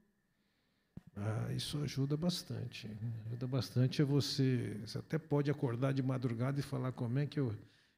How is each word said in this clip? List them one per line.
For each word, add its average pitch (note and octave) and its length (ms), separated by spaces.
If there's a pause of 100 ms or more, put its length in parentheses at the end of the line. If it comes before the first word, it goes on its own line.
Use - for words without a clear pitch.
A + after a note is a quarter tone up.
(1200)
ah, A2+ 320
isso B2+ 260
ajuda C#3 380
bastante. A#2+ 720 (380)
Ajuda A#2+ 200
bastante C3 560
a - 20
você, C3 720 (100)
você A#2 120
até D#3 200
pode D3 320
acordar C3+ 420
de C3+ 100
madrugada B2+ 580
e - 20
falar: C3 300
"Como B2 260
é C#3+ 80
que D3 140
eu A#2+ 140 (440)